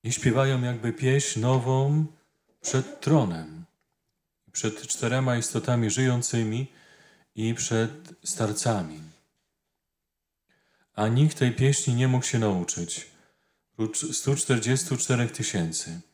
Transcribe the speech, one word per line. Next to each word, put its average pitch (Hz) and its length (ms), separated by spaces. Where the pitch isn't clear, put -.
I 117 100
śpiewają 131 500
jakby 117 300
pieśń 131 480
nową 131 680
przed - 400
tronem, 98 640
przed - 340
czterema 127 500
istotami 117 540
żyjącymi 120 760
i 113 200
przed 113 360
starcami. 104 760
A 107 140
nikt 143 300
tej 123 140
pieśni 131 420
nie 131 140
mógł 127 160
się - 140
nauczyć, 90 720
prócz 110 400
stu 139 200
czterdziestu 127 600
czterech 120 360
tysięcy 82 680